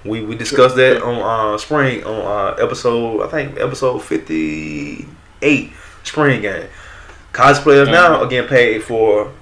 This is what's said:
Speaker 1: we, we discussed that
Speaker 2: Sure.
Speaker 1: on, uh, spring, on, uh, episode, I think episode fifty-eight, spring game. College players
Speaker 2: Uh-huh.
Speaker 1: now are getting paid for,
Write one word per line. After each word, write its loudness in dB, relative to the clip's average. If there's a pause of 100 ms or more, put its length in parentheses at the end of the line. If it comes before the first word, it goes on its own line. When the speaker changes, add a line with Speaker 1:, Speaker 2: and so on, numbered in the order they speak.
Speaker 1:
we, -8
we -8
discussed 2
that 4
Speaker 2:
Sure. -6
Speaker 1:
on, -2
uh, -4
spring, -2
on, -8
uh, -4
episode, -2
I -6
think -8
episode -4
fifty-eight, -6 (320)
spring 0
game. -8 (640)
College 4
players 6
Speaker 2:
Uh-huh. 6
Speaker 1:
now 2
are -2
getting -2
paid 2
for, 0 (100)